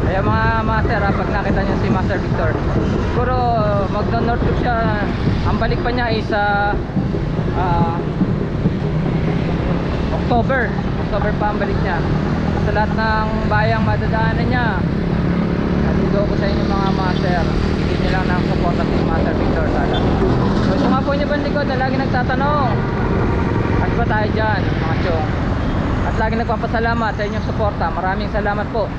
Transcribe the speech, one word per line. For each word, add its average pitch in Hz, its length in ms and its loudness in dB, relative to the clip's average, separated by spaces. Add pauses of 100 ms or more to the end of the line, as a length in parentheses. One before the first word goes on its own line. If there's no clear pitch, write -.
Kaya 190 160 2
mga 220 480 2
master, 220 320 0
ah, 196 160 2
pag 202 160 -2
nakita 190 320 0
niyo 196 160 0
si - 80 0
Master 190 320 0
Victor, 170 320 0 (560)
siguro 240 280 0 (520)
magno-North 208 560 0
Loop 240 160 2
siya. 220 480 0 (400)
Ang 220 160 2
balik 233 160 0
pa 240 160 -2
niya 240 160 0
is, 214 240 -2
ah, 202 400 0 (800)
ah, - 400 0 (2250)
October. 240 400 2 (400)
October 208 320 0
pa 208 160 0
ang - 80 -2
balik 196 240 -2
niya. 170 160 -2 (640)
Sa 208 80 2
lahat 208 240 0
ng 220 280 0 (200)
bayang 214 400 2
madadaanan 220 560 0
niya, 233 320 0 (1120)
saludo - 380 2
ko - 100 0
sa 202 160 0
inyo - 160 0
mga - 220 0 (100)
master. 180 440 0 (340)
Hindi - 240 0
niyo - 120 0
lang - 160 0
nakasuporta - 520 0
si - 240 0
Master - 320 0
Victor - 320 0
Salas. - 340 0 (640)
So, - 80 2
ito 277 160 2
nga 262 160 2
po 277 80 0
yung 277 160 0
bandikod 285 400 0
na 262 80 0
lagi 262 200 0
nagtatanong, 269 720 0 (1120)
"At 185 120 0
ba 233 160 2
tayo 214 240 0
dyan, 214 280 0
mga - 340 0 (100)
chong?" - 220 0 (840)
At - 80 -2
lagi 220 200 0
nagpapasalamat 226 760 0
sa 208 160 -2
inyong 214 160 -4
suporta. 202 480 -2
Maraming 190 400 -2
salamat 208 400 -2
po. 214 240 -2